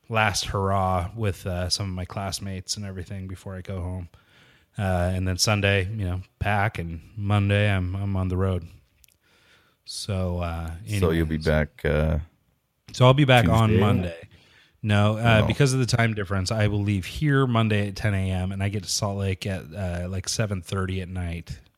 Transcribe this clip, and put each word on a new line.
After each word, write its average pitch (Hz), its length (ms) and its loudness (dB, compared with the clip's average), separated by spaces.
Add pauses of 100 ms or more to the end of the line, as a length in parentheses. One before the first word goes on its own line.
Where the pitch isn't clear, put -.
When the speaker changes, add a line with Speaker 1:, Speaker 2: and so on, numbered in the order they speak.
Speaker 1:
last 110 380 2
hurrah 95 680 0
with, 104 320 -4
uh, 90 220 -4
some 98 200 -4
of 92 60 -6
my 90 100 -6
classmates 95 720 -8
and 104 80 -10
everything 95 440 -10
before 95 260 -12
I 92 60 -10
go 95 200 -8
home. 90 280 -8 (680)
Uh, 92 380 0
and 92 140 -2
then 92 100 -2
Sunday, 101 500 2
you 107 160 -6
know, 92 160 -4 (200)
pack, 104 400 0
and 82 200 -8 (160)
Monday 101 540 2
I'm, 92 240 -2
I'm 98 220 -4
on 95 100 0
the 90 100 -2
road. 90 300 0 (1200)
So, 92 540 -4
uh, 82 320 -4 (280)
Speaker 2:
So 87 120 4
you'll 82 160 2
be 78 100 -2
Speaker 1:
anyways. 78 80 -4
Speaker 2:
back, 76 400 0
uh, 78 340 2 (760)
Speaker 1:
So 127 140 4
I'll 131 80 8
be 143 100 2
back 127 240 6
on 113 200 6
Speaker 2:
Tuesday? 107 160 4
Speaker 1:
Monday. 90 440 0 (540)
No, 104 340 4
uh, 110 240 6
Speaker 2:
No. 107 60 4
Speaker 1:
because 127 260 2
of 131 60 2
the 123 80 2
time 113 280 2
difference, 98 360 -2
I 107 160 2
will 104 160 0
leave 98 240 0
here 139 400 2
Monday 107 420 2
at 98 80 -10
ten 104 180 0
A 95 180 0
M, 92 180 -2
and 98 120 -4
I 101 60 2
get 101 140 -4
to 87 60 -12
Salt 101 300 -2
Lake 98 280 -2
at, 95 160 -6 (100)
uh, 90 360 -4
like, 95 200 -6
seven 101 320 -2
thirty 95 400 -4
at 87 80 -8
night 87 520 -8 (180)